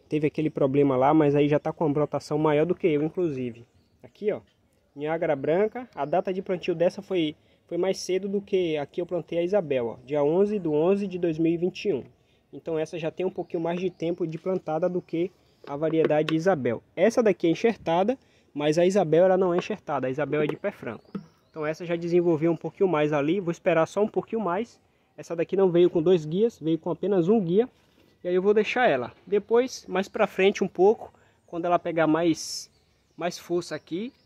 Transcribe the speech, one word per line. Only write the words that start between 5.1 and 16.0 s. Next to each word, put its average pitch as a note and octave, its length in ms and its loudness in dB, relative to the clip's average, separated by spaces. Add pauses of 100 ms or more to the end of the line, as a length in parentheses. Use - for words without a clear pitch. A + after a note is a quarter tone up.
branca, F#3+ 580 -2
a C#3+ 120 -4
data F3+ 260 -2
de F#3 80 -6
plantio F#3 340 -4
dessa F3+ 280 0
foi, E3 340 -2 (300)
foi E3+ 100 -8
mais F#3+ 220 -2
cedo F#3 280 -4
do G3+ 140 -4
que F3+ 380 -2
a C#3+ 80 -6
que - 160 -8
eu E3+ 40 -6
plantei E3+ 340 -4
a - 20 0
Isabel, D#3 460 0
ó, A2 80 -10 (100)
dia C#3+ 180 0
onze G3+ 340 2
de E3+ 100 -4
onze F3+ 380 2
de F3+ 120 -10
dois E3+ 200 -2
mil D#3+ 140 2
e E3+ 60 -2
vinte F3+ 320 -4
e - 20 0
um. A#2+ 120 -4 (460)
Então D#3 280 -8
essa D#3+ 200 -6
já D#3 120 -6
tem F#3 160 -4
um F#3 40 -4
pouquinho F3 320 -6
mais E3+ 160 -4
de F3+ 120 -4
tempo F3 360 -4
de D#3+ 120 -10
plantada F3 500 -4
do F3+ 140 -4
que E3+ 280 -4 (360)
a C#3+ 100 -8
variedade D#3 580 2